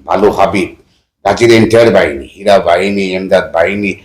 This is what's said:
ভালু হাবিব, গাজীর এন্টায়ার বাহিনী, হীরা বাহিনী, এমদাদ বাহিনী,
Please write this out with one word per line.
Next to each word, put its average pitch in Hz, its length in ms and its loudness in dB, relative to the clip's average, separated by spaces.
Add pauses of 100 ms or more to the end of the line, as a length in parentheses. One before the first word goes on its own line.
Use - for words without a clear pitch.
ভালু 95 260 0
হাবিব, 95 400 -2 (540)
গাজীর 101 260 0
এন্টায়ার 113 420 4
বাহিনী, 76 340 -2
হীরা 98 320 0
বাহিনী, 92 560 -2
এমদাদ 92 380 -2
বাহিনী, 98 420 -2 (100)